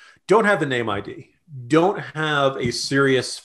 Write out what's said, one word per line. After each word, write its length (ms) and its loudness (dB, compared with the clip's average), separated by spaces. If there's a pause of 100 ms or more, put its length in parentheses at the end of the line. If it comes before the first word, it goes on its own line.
(280)
don't 180 4
have 140 2
the 80 -2
name 220 -2
I 120 -4
D, 300 -16 (360)
don't 320 2
have 580 -2
a 140 -2
serious, 720 0